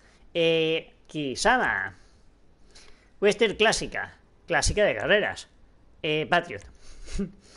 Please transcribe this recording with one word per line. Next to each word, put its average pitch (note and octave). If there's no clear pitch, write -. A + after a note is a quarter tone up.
Eh, E3
Kisama. C3+
Western G3+
clásica. D3
Clásica D#3+
de D#3
carreras. B2
Eh, D3+
Patriot. E3+
<laughs> G3